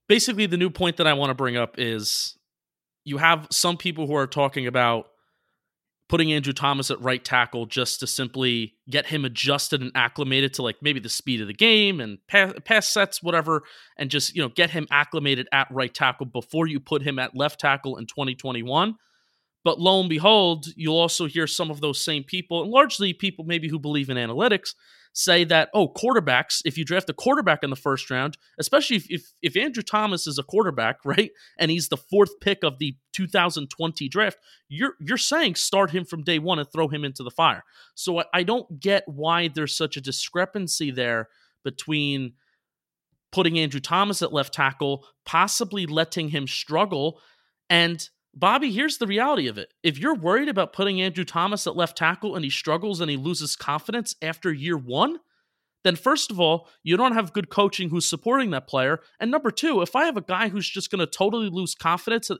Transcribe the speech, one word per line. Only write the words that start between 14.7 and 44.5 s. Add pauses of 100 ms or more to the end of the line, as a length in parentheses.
him
acclimated
at
right
tackle
before
you
put
him
at
left
tackle
in
twenty
twenty-one. (720)
But
lo
and
behold, (100)
you'll
also
hear
some
of
those
same
people,
and
largely
people
maybe
who
believe
in
analytics, (380)
say
that,
"Oh,
quarterbacks,"
if
you
draft
a
quarterback
in
the
first
round, (220)
especially
if,
if, (100)
if
Andrew
Thomas
is
a
quarterback,
<laughs>
right, (280)
and
he's
the
fourth
pick
of
the (160)
two
thousand
twenty
draft, (300)
you're,
you're
saying
start
him
from
day
one
and
throw
him
into
the
fire. (320)
So
I, (100)
I
don't
get
why
there's
such
a
discrepancy
there (360)
between (960)
putting
Andrew
Thomas
at
left